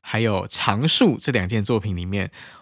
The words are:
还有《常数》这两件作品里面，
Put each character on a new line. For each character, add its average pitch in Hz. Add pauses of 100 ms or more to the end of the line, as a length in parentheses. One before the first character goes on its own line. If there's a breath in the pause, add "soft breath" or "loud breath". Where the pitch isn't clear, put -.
还 -
有 107
《常 117
数》 180
这 -
两 107
件 107
作 113
品 101
里 87
面， 95 (300 loud breath)